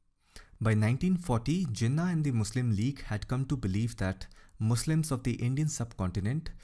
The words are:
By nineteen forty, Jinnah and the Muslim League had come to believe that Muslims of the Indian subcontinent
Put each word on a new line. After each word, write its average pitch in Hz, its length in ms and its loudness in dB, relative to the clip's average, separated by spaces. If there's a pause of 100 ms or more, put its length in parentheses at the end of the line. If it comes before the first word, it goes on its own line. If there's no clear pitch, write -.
(580)
By 110 140 2
nineteen 123 440 4
forty, 151 500 0
Jinnah 135 460 0
and 156 120 2
the 143 80 0
Muslim 117 420 0
League 117 300 0
had - 240 -6
come 131 180 0
to 147 100 0
believe 110 420 0
that 95 280 -2 (320)
Muslims 151 520 2
of 123 140 -2
the 120 100 2
Indian 135 340 0
subcontinent 110 840 -2 (140)